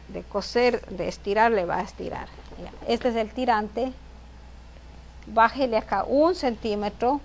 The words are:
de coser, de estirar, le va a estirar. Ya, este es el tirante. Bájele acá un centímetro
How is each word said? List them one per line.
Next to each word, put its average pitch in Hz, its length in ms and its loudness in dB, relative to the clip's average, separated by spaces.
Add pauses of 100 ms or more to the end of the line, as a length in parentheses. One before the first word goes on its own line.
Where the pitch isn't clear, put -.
de 180 160 -8
coser, 240 640 2
de 175 240 -6
estirar, 214 420 2
le 190 140 2
va 175 140 0
a - 20 -2
estirar. 175 480 -8 (340)
Ya, - 80 -14 (160)
este 240 220 2
es 226 80 -2
el 220 160 -2
tirante. 240 580 0 (1400)
Bájele 220 500 4
acá 214 260 0
un 311 320 4
centímetro 226 880 0